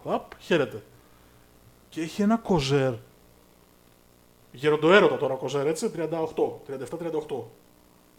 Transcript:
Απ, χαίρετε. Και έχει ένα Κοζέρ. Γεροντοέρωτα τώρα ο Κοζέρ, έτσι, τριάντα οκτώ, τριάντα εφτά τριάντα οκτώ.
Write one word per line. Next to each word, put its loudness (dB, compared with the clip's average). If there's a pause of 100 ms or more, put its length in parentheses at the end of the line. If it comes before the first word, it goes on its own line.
Απ, -6
χαίρετε. 0 (1080)
Και -10
έχει -4
ένα 4
Κοζέρ. 2 (1600)
Γεροντοέρωτα 4
τώρα -2
ο -2
Κοζέρ, -4
έτσι, -2
τριάντα -4
οκτώ, -4
τριάντα -10
εφτά -10
τριάντα -6
οκτώ. -8 (680)